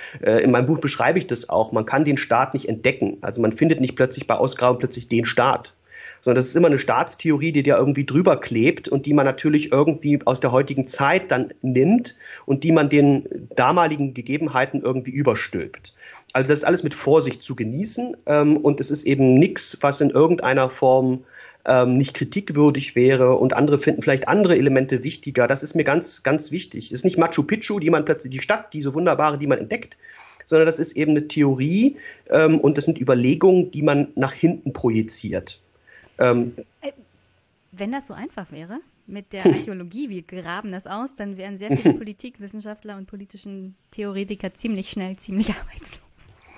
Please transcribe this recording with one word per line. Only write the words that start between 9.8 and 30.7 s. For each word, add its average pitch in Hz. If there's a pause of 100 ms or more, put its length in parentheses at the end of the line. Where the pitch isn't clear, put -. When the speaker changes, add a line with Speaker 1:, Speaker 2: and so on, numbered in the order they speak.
Speaker 1:
aus 127
der 131
heutigen 135
Zeit 147
dann 127 (100)
nimmt 143 (300)
und 139
die 165
man 151
den 143
damaligen 147
Gegebenheiten 135
irgendwie 131
überstülpt. - (400)
Also 131
das 147
ist -
alles 175
mit 156
Vorsicht -
zu 135
genießen, 196 (100)
ähm, 147
und 147
es 139
ist 147
eben 131
nix, -
was 143
in 143
irgendeiner 135
Form, 131 (400)
ähm, 127
nicht 139
kritikwürdig 147
wäre 127
und 127
andere 147
finden 151
vielleicht 139
andere 175
Elemente 131
wichtiger. 123
Das 139
ist 151
mir 160
ganz, 151
ganz 143
wichtig. -
Es -
ist 123
nicht 185
Machu 160
Picchu, 208
die 156
man 151
plötzlich, 147
die 131
Stadt, 214
diese 139
wunderbare, 151
die 143
man 135
entdeckt, - (480)
sondern 160
das 160